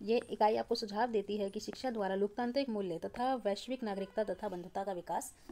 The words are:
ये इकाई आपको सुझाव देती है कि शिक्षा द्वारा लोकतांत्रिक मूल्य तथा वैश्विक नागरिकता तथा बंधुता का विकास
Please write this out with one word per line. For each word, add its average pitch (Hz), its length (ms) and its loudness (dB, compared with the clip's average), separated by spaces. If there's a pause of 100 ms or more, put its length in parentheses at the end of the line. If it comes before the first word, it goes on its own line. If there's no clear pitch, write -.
ये 220 280 4
इकाई 214 260 6
आपको 226 200 2
सुझाव 220 360 0
देती 208 260 0
है 202 120 0
कि 202 100 -4
शिक्षा 208 300 -4
द्वारा 202 260 0
लोकतांत्रिक 240 540 0
मूल्य 196 300 -2
तथा 240 360 0
वैश्विक 240 480 -2
नागरिकता 196 400 -2
तथा 202 260 -2
बंधुता 180 340 -4
का 196 100 -2
विकास 175 400 -4 (180)